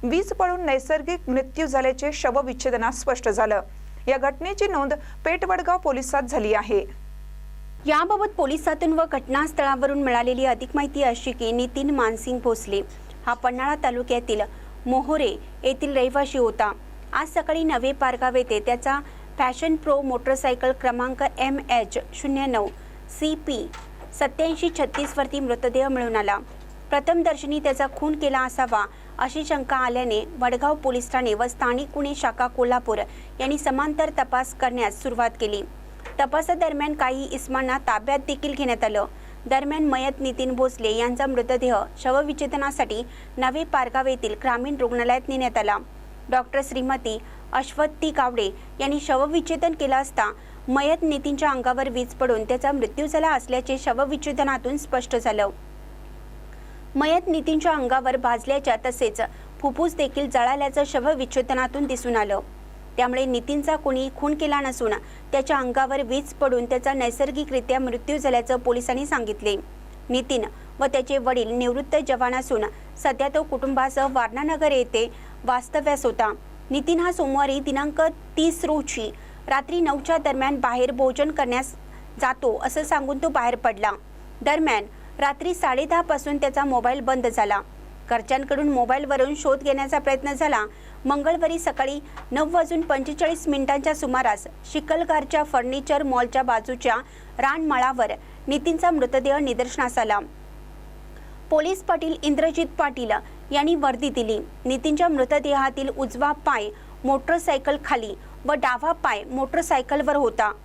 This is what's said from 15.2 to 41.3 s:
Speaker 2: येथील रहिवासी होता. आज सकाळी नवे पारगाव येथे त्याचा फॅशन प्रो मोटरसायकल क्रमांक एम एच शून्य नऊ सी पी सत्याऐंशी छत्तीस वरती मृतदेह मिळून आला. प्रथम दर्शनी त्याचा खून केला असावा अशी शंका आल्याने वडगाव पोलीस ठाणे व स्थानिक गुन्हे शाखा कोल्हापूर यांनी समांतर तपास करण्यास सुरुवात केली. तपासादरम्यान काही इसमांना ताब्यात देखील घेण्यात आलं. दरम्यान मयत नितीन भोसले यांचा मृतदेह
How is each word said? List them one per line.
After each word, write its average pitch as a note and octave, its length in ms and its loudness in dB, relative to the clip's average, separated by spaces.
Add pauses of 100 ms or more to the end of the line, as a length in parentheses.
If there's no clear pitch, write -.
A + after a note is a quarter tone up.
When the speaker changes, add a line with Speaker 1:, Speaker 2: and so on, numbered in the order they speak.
Speaker 2:
येथील C4+ 320 0
रहिवासी C4+ 420 2
होता. A3 320 2 (420)
आज D#4 220 0
सकाळी D#4+ 300 0
नवे C4+ 280 2
पारगाव B3+ 440 2
येथे B3 240 2
त्याचा B3 380 0 (400)
फॅशन C#4 380 2
प्रो D4+ 260 2
मोटरसायकल C4 760 2
क्रमांक B3 420 0 (160)
एम C4+ 200 0 (120)
एच A#3 280 0 (160)
शून्य C#4 320 -2
नऊ A3+ 220 0 (520)
सी D#4 140 0 (120)
पी B3+ 160 -2 (560)
सत्याऐंशी D#4+ 600 0
छत्तीस C#4+ 400 -2
वरती C#4 220 0
मृतदेह B3+ 480 2
मिळून A#3+ 280 0
आला. G3+ 220 2 (520)
प्रथम E4 320 4
दर्शनी D4+ 380 0
त्याचा C#4 260 2 (100)
खून D4+ 220 0
केला C#4 220 2
असावा B3 440 0 (340)
अशी C4 260 -2
शंका C#4+ 320 0
आल्याने A#3+ 480 0 (160)
वडगाव B3 340 2
पोलीस B3+ 380 -2
ठाणे B3 220 2
व A#3 120 2
स्थानिक B3 480 -2
गुन्हे C#4+ 200 -2
शाखा B3 320 0
कोल्हापूर B3 520 2 (420)
यांनी C#4 180 0
समांतर D4 600 0
तपास C4 420 0
करण्यास A#3+ 420 0
सुरुवात A#3+ 280 2 (100)
केली. G#3 220 -2 (580)
तपासादरम्यान D4+ 760 2
काही C4+ 380 -2
इसमांना C4 440 -2 (100)
ताब्यात A#3 400 2
देखील C#4+ 280 -2
घेण्यात B3 300 0
आलं. G#3 220 0 (400)
दरम्यान C#4+ 380 2
मयत C4+ 360 0
नितीन C4 340 -2
भोसले B3+ 380 2
यांचा A#3+ 340 0
मृतदेह B3 500 2 (220)